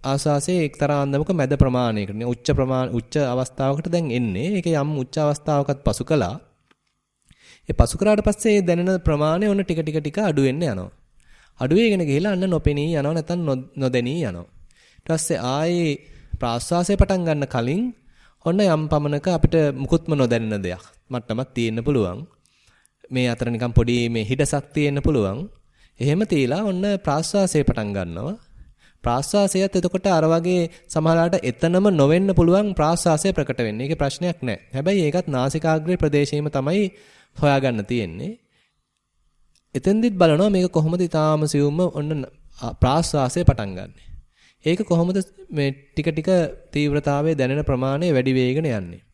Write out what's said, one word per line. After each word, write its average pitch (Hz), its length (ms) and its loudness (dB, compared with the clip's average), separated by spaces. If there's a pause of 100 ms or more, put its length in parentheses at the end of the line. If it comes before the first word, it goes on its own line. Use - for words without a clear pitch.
ආස්වාසයේ 143 600 0
එක්තරා 143 360 -2
අන්දමක 139 320 0
මැද 147 240 0
ප්‍රමාණයකට, 117 580 0
නේ 117 140 -6
උච්ච 123 240 -4
ප්‍රමාණ, 131 400 0
උච්ච 117 220 -6 (100)
අවස්ථාවකට 135 640 -2
දැන් 170 220 0
එන්නේ. 117 420 -2
ඒක 180 180 -2
යම් 147 280 0
උච්ච 127 200 -6
අවස්ථාවකත් 143 640 0
පසු - 220 -2
කළා. 123 320 0 (1300)
ඒ - 60 -4
පසු - 220 2
කරාට 208 260 2
පස්සේ 214 320 0
ඒ 202 80 4
දැනෙන 175 380 0
ප්‍රමාණය 160 480 0
ඔන්න 196 140 0
ටික 165 180 -2
ටික 156 180 -4
ටික 147 220 -6
අඩු 156 220 0
වෙන්න 135 200 0
යනවා. 95 280 -4 (720)
අඩු 135 140 0
වෙගෙන 202 300 2
ගිහිලා 156 280 0
අන්න 185 140 -2
නොපෙනී 151 440 0
යනවා, 151 240 0
නැත්නම් 170 300 -4
නො-, 131 300 -4
නොදැනී 127 460 -2
යනවා. 87 260 -6 (460)
ඊට - 140 -20
පස්සේ 160 400 -2
ආයේ 160 460 0 (420)
ප්‍රාශ්වාසය 170 600 -2
පටන් 190 300 2
ගන්න 147 220 0
කලින් 135 360 -2 (640)
ඔන්න 180 160 2
යම් 160 260 4
පමණක 147 400 0
අපිට 165 280 2 (160)
මුකුත්ම 156 420 -2
නොදැනෙන 113 480 0
දෙයක් 90 220 -8 (200)
මට්ටමක් 120 460 -6
තියෙන්න 113 320 -2
පුළුවන්. 117 380 0 (880)
මේ 127 180 0
අතර 120 200 -4
නිකන් 120 240 -4
පොඩි 120 240 4 (120)
මේ 113 160 -2
හිඩසක් 135 480 -2
තියෙන්න 143 300 -2
පුළුවන්. 113 360 0 (600)
එහෙම 147 240 0
තියලා 147 400 0
ඔන්න 190 200 -2 (140)
ප්‍රාශ්වාසය 165 640 0
පටන් 113 320 0
ගන්නවා. 98 420 -6 (720)
ප්‍රාශ්වාසයත් 190 720 0
එතකොට 180 300 0
අර 165 180 4
වගේ 165 360 2 (260)
සමහරලාට 165 560 2
එතනම 170 500 2
නොවෙන්න 165 400 4
පුළුවන් 180 420 4
ප්‍රාශ්වාසය 160 580 2
ප්‍රකට 135 280 -2
වෙන්නේ. 110 240 -4
ඒකේ 156 160 -4
ප්‍රශ්නයක් 170 400 -2
නැහැ. 117 200 -4 (100)
හැබැයි 175 340 0
ඒකත් 175 240 0
නාසිකාග්‍රේ 156 680 0
ප්‍රදේශයේම 147 520 0
තමයි 147 360 0 (520)
හොයාගන්න 135 480 2
තියෙන්නේ. 117 480 -6 (1400)
එතෙන්දිත් 208 400 0
බලනවා 175 360 4
මේක 180 220 0
කොහොමද 165 280 0
ඊටාම 156 440 2
සියුම්ම 147 420 0
ඔන්න 147 240 -6
න-, 147 200 -6 (280)
ආ, 117 140 -8
ප්‍රාශ්වාසය 143 720 0
පටන් 104 280 4
ගන්නෙ. 92 300 -14 (640)
ඒක 170 180 0
කොහොමද 175 340 0 (300)
මේ 143 240 -2
ටික 143 380 -6
ටික 160 220 -2 (380)
තීව්‍රතාවය 147 640 0
දැනෙන 135 300 0
ප්‍රමාණය 139 480 -2
වැඩි 131 220 2
වේගෙන 131 340 0
යන්නේ. 92 320 -6 (120)